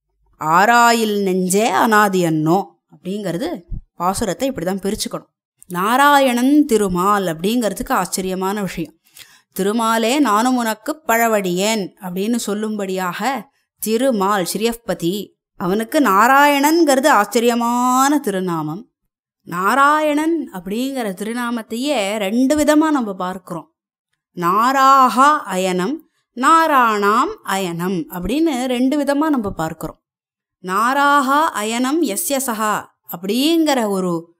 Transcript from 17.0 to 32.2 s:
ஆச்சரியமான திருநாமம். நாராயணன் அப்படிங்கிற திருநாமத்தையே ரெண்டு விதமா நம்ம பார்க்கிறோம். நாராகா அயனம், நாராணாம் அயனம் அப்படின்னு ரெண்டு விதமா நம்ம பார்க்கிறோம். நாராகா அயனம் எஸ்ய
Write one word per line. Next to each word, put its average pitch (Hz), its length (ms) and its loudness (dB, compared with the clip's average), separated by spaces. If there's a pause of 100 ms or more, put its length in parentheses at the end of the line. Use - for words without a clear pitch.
ஆச்சரியமான 240 1120 2
திருநாமம். 185 680 -4 (520)
நாராயணன் 294 1120 0
அப்படிங்கிற 220 600 -6
திருநாமத்தையே 226 1040 -4
ரெண்டு 233 380 0
விதமா 302 200 2
நம்ம 302 380 2
பார்க்கிறோம். 180 580 -10 (640)
நாராகா 262 1040 4
அயனம், 185 720 -4 (260)
நாராணாம் 262 1080 2
அயனம் 185 480 -4
அப்படின்னு 240 760 -2
ரெண்டு 262 380 0
விதமா 277 100 0
நம்ம 285 380 -2
பார்க்கிறோம். 165 500 -8 (600)
நாராகா 277 800 2
அயனம் 254 600 -2
எஸ்ய 202 140 -4 (120)